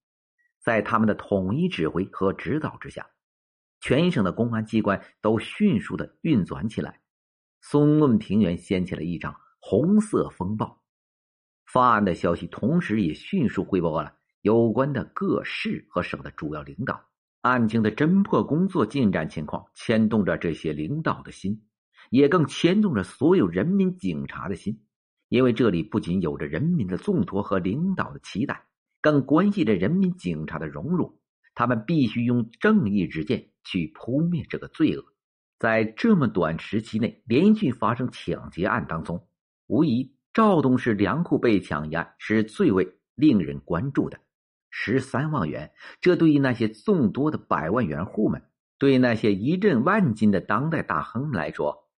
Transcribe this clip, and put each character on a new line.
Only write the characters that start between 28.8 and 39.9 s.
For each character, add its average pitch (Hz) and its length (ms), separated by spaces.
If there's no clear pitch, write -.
更 147 240
关 185 280
系 202 120
着 107 120
人 160 160
民 185 240
警 78 320
察 78 100
的 80 80
荣 80 300
辱， - 240
他 120 140
们 113 180
必 147 220
须 120 160
用 120 340
正 196 340
义 95 140
之 80 180
剑 - 280
去 85 320
扑 135 280
灭 170 280
这 - 80
个 - 80
罪 104 320
恶。 - 60
在 113 280
这 214 320
么 143 100
短 82 320
时 110 240
期 - 160
内 110 280
连 175 280
续 196 160
发 117 240
生 120 160
抢 - 400
劫 87 160
案 107 220
当 82 160
中， - 240
无 143 160
疑 131 320